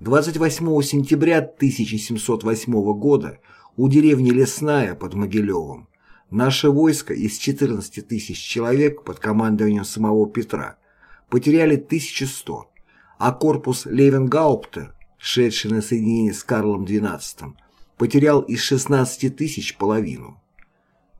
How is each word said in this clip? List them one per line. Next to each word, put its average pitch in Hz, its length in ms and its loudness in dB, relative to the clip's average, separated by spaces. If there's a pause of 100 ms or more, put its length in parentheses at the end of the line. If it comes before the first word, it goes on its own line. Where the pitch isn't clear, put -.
Двадцать 151 380 0
восьмого 160 440 0
сентября 147 600 2
тысяча 110 540 -2
семьсот 110 460 -4
восьмого 110 500 0
года 139 460 0 (380)
у 131 120 2
деревни 139 420 6
Лесная 131 680 0
под 92 180 -12
Могилёвом 95 760 -4 (420)
наше 135 400 2
войско 143 420 2
из - 240 -4
четырнадцати 117 640 -4
тысяч 104 380 -10
человек 135 640 -2
под - 160 -12
командованием 107 640 0
самого 107 440 0
Петра - 480 -8 (520)
потеряли 156 480 2
тысячу 143 500 -4
сто, - 460 -12 (460)
а 117 140 2
корпус 135 540 0
Левенгаупта, 135 1120 2 (280)
шедший 113 460 0
на 110 120 0
соединение 113 500 0
с - 100 -10
Карлом 104 420 -2
двенадцатым, 92 720 -6 (400)
потерял 143 440 4
из 117 200 -4
шестнадцати 131 680 0
тысяч 135 460 -8
половину. 101 680 -4 (760)